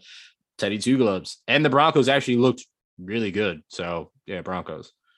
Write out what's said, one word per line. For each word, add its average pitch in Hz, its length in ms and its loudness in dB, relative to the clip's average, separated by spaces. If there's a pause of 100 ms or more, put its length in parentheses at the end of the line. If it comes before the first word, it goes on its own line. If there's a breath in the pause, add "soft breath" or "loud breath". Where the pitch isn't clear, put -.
(580 loud breath)
Teddy 104 200 -2
Two 120 200 2
Gloves. 98 500 0
And 143 160 2
the 151 60 4
Broncos 143 400 4
actually 135 260 2
looked 123 300 2 (320)
really 101 340 -6
good. 92 380 -2
So, 85 420 -8 (140)
yeah, 92 160 -8
Broncos. 85 500 -10 (260)